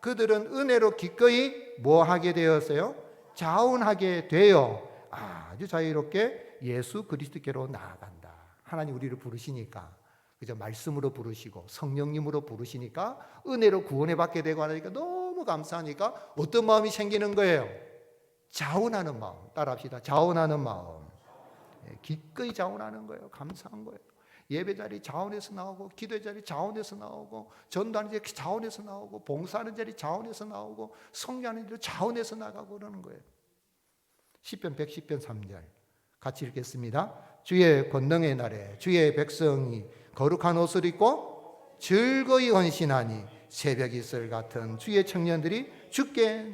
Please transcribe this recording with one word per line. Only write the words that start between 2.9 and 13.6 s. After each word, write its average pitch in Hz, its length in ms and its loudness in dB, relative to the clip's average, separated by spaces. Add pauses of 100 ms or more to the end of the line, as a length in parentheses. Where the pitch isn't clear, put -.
자원하게 190 920 2
되어 160 600 8 (220)
아주 85 580 -12
자유롭게 160 920 -2
예수 127 460 -4
그리스도께로 139 600 -8
나아간다." 92 460 -14 (500)
하나님 156 320 -6
우리를 131 240 -8
부르시니까, 113 760 -12 (440)
그죠? 110 160 -12
말씀으로 131 580 -6
부르시고 110 540 -14
성령님으로 147 720 -4
부르시니까 123 800 -10 (280)
은혜로 214 360 6